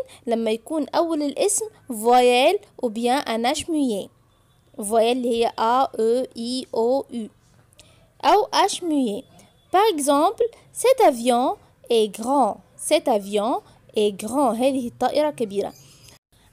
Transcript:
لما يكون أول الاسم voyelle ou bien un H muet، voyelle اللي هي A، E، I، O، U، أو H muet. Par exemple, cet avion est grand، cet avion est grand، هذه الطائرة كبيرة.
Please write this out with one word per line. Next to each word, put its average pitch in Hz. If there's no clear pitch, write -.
لما 226
يكون 285
أول 330
الاسم 392
voyelle 247
ou 233
bien 240
un 233
H 302
muet، 269
voyelle 226
اللي 233
هي -
A، 240
E، 233
I، 247
O، 240
U، 226
أو 370
H 403
muet. 269
Par 392
exemple, 294
cet 508
avion 254
est 214
grand، 240
cet 311
avion 208
est 208
grand، 233
هذه 262
الطائرة 294
كبيرة. 202